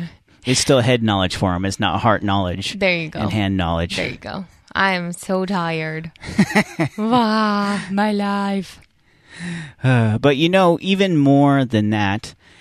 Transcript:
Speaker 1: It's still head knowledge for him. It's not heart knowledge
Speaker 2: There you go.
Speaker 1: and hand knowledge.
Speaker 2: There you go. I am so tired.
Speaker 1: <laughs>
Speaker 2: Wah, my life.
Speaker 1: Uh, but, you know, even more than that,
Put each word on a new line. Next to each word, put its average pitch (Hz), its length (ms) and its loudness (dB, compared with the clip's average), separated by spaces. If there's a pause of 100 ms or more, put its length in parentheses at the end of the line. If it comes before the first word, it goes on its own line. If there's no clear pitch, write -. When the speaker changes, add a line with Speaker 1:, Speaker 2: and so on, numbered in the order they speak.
(480)
Speaker 1:
It's 127 120 2
still 135 220 4
head 123 200 2
knowledge 98 360 0
for 92 180 0
him. 92 100 -2
It's 98 140 -4
not 98 220 0
heart 110 200 2
knowledge 98 560 -2
Speaker 2:
There 190 180 0
you 165 140 -6
go. - 100 -10
Speaker 1:
and - 120 -4
hand 98 260 0
knowledge. 85 400 -2
Speaker 2:
There 87 120 -4
you - 80 -12
go. - 280 -10 (300)
I 190 180 2
am 175 180 -6
so 185 320 -4
tired. 165 680 -6 (260)
Speaker 1:
<laughs> - 600 0
Speaker 2:
Wah, 214 840 0 (100)
my 208 200 0
life. 202 680 -4 (1040)
Speaker 1:
Uh, 117 340 4
but, 139 200 2
you 165 120 2
know, 180 320 4
even 190 360 2
more 139 480 4
than 107 260 0
that, 104 440 -2 (260)